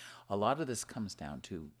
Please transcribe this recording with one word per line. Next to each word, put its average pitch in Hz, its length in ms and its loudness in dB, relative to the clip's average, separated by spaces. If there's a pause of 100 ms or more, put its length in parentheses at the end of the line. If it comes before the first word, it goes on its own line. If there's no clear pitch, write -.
(280)
a 101 80 2
lot 120 240 6
of 156 80 0
this 117 160 0
comes 107 300 -4
down 71 280 -6
to 80 280 -6 (100)